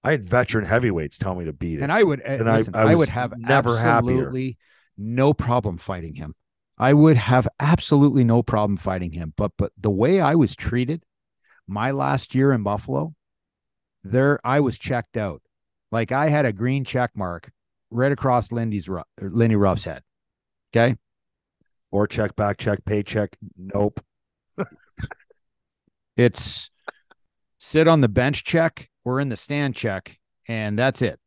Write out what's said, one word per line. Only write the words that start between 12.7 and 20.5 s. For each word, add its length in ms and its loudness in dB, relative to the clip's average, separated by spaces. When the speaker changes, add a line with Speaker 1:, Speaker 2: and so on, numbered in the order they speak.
Speaker 2:
there, 420 0
I 160 0
was 180 -2
checked 380 -6
out. 240 -6
Like, 220 -2
I 160 0
had 160 2
a 80 0
green 320 -2
check 300 -4
mark 360 -8
right 220 0
across 400 0
Lindy's 360 -4
Ru-, 160 -8
or 80 -8
Lindy 260 2
Ruff's 280 2
head. 180 -12